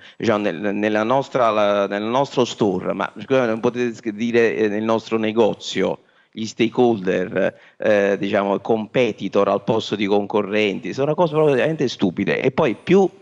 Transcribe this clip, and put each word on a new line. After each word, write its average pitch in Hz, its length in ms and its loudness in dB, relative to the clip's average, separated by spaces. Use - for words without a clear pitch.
diciamo, 104 260 0
nel, 101 320 -2
nella 104 280 0
nostra, 127 460 0
la, 101 380 2
nel 101 160 -4
nostro 127 400 0
store, 92 480 -2
ma 95 260 -4
scusate, 123 300 0
non 110 140 -2
potete 117 500 -4
dire, 113 460 2
eh, 107 100 2
nel 104 160 -2
nostro 113 340 0
negozio, 107 840 0
gli 110 140 -8
stakeholder... 95 1080 0
Eh, 101 440 2
diciamo, 101 400 0
competitor 107 920 0
al 98 140 0
posto 110 320 -2
di 101 100 -2
concorrenti, 101 880 0
sono 143 220 -2
cose 170 180 0
proprio 151 220 4
veramente 147 320 0
stupide. 95 520 -2
E 131 120 -2
poi 135 300 -2
più 185 280 4